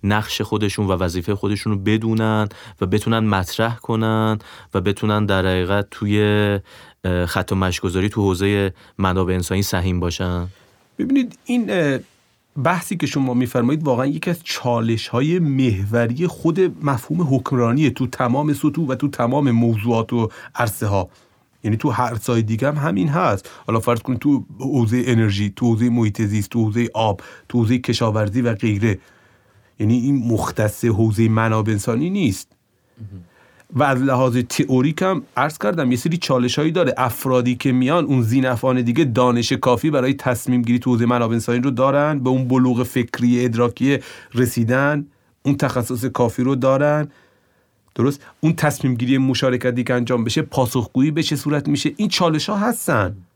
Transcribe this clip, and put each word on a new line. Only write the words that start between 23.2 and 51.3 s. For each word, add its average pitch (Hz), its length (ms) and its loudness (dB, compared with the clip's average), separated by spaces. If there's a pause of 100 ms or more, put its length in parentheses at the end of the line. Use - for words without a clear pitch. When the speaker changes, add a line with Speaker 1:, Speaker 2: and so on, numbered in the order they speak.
Speaker 2:
حالا 110 140 0
فرض 120 200 0
کنید 123 180 -4
تو 139 260 0 (140)
حوزهٔ 123 480 0
انرژی، 104 500 2
تو 123 100 0
حوزهٔ 117 220 2
محیط 113 340 0
زیست، 107 280 -2
تو 117 140 0
حوزهٔ 110 300 0
آب، 107 260 0 (280)
تو 123 100 -2
حوزهٔ 120 200 2
کشاورزی 110 640 0
و 117 120 0
غیره. 107 440 0 (840)
یعنی 110 180 2
این 123 340 0
مختص 107 520 -2
حوزهٔ 110 440 2
منابع 110 440 0
انسانی 120 380 -2
نیست. 185 420 -2 (1200)
و 139 100 0
از 135 200 2
لحاظ 131 340 2
تئوریک 127 680 0
هم 185 200 0 (140)
عرض 147 220 0
کردم 165 320 0
یه 127 60 2
سری 160 200 -2
چالش‌هایی 135 540 0
داره. 156 260 0
افرادی 127 580 0
که 135 180 -2
میان 131 320 2
اون 127 180 2
ذینفعان 127 600 2
دیگه 120 220 2
دانش 123 480 2
کافی 123 380 2
برای 139 240 2
تصمیم 123 480 -2
گیری 120 160 2
تو 123 120 -2
حوزهٔ 120 160 2
منابع 117 280 0
انسانی 120 260 0
رو 135 100 0
دارن، 139 480 2
به 127 120 0
اون 131 180 0
بلوغ 127 340 2
فکری 120 600 0
ادراکی 120 540 0 (360)
رسیدن، 131 720 0 (360)
اون 143 140 0
تخصص 127 480 -2
کافی 123 380 0
رو 131 120 2
دارن. 143 540 2 (840)
درست؟ 139 260 0 (200)
اون 156 120 2
تصمیم 139 420 0
گیری 123 240 0
مشارکتی 127 640 0
که 123 100 -2
انجام 120 300 0
بشه، 120 180 0
پاسخگویی 131 680 0
به 151 120 -2
چه 147 140 -2